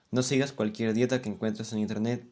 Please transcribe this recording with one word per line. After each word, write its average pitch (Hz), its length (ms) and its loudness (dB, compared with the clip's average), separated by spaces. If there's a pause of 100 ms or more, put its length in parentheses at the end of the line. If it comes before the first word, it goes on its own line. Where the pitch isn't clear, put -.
(100)
No 127 140 2
sigas 131 280 2
cualquier 110 420 0
dieta 123 280 2
que 107 80 -4
encuentres 107 420 -4
en 110 60 -2
internet, 107 540 -2